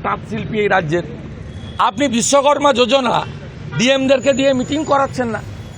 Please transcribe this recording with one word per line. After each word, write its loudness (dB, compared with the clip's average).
তাঁত -2
শিল্পী -6
এই 4
রাজ্যের। 0
আপনি 0
বিশ্বকর্মা 4
যোজনা 2
ডিএমদেরকে 4
দিয়ে 4
মিটিং -2
করাচ্ছেন 0
না, -6